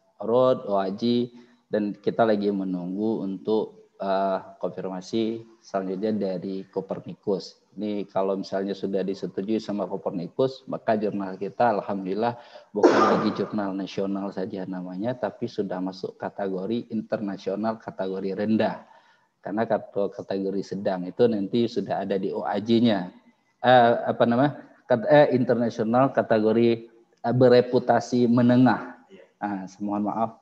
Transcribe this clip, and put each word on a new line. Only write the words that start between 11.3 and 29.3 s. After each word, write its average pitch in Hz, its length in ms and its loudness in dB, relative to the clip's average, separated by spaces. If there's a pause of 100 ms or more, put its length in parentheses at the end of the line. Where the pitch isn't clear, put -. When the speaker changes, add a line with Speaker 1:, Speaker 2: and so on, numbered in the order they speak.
Speaker 1:
kita 98 460 -2
alhamdulillah 101 580 -4 (320)
bukan - 400 4
lagi 107 240 2
jurnal 98 400 -4
nasional 98 560 -6
saja 95 360 -8
namanya, 92 480 -6
tapi 110 360 -6
sudah 92 320 -6
masuk 95 360 -8
kategori 98 720 -6
internasional, 107 920 -4
kategori 95 520 -6
rendah. 104 520 0 (580)
Karena 107 240 -4
kat-, 101 480 -2
kategori 98 480 -4
sedang 95 400 -4
itu 117 240 2
nanti 113 400 0
sudah 98 380 -4
ada 98 100 0
di 95 160 -4
O 73 160 -4
A 90 140 -2
G-nya. 110 500 2 (480)
Eh, 123 320 6 (160)
apa 117 160 0
namanya? 123 320 2 (320)
Kat-, 110 160 2
eh, 147 320 6
internasional 120 800 2
kategori, 113 720 2 (320)
eh, 120 140 0
bereputasi 123 920 6
menengah. 120 760 4 (100)
Speaker 2:
Iya. - 120 -20 (200)